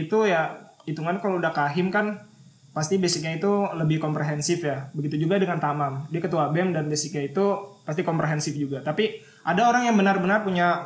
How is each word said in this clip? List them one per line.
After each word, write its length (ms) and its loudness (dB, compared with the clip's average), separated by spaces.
itu 220 0
ya 180 2
hitungan 340 -4
kalau 200 -2
udah 120 0
kahim 400 0
kan 320 -2
pasti 240 0
basicnya 400 0
itu 140 0
lebih 240 2
komprehensif 640 0
ya. 300 -4
Begitu 280 -4
juga 180 2
dengan 200 0
Tamam. 360 -2
Dia 120 -4
ketua 280 0
bem 240 2
dan 140 -2
basicnya 400 -2
itu 180 0
pasti 200 -4
komprehensif 520 0
juga. 260 -4
Tapi 300 0
ada 240 2
orang 200 4
yang 80 4
benar-benar 480 4
punya 260 2